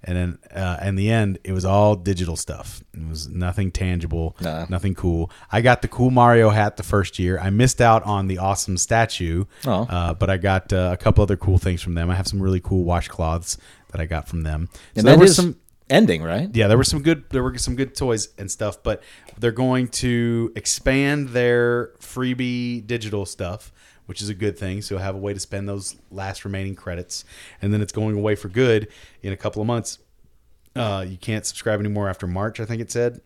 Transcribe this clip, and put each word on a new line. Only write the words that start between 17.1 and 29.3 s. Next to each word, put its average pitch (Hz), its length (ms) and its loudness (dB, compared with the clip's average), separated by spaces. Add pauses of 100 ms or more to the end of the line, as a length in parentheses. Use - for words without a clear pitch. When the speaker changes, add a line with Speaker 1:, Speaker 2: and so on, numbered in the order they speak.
Speaker 1:
there 131 120 -2
were 127 160 -4
some 127 160 -4
good 131 220 -4
toys 117 320 -2 (100)
and 98 100 -10
stuff, - 360 -6
but 107 180 -2 (360)
they're 117 140 0
going 127 360 0
to 117 680 -2
expand 139 760 -2
their 120 600 2 (100)
freebie 123 840 -4
digital 107 400 -6
stuff, - 460 -10 (340)
which - 160 -14
is 101 60 -6
a 107 60 -6
good 98 240 -4
thing. 98 240 -6
So 101 120 -8
you'll 95 100 -6
have 98 100 -6
a 98 40 -10
way 101 140 -6
to 101 60 -8
spend 101 300 -8
those 98 260 -8 (160)
last 95 340 -10
remaining 98 300 -6
credits, 90 500 -10 (380)
and 101 100 0
then 107 100 2
it's 101 100 -6
going 107 240 -2
away 104 180 0
for 101 140 -8
good 110 400 2 (340)
in 101 100 -6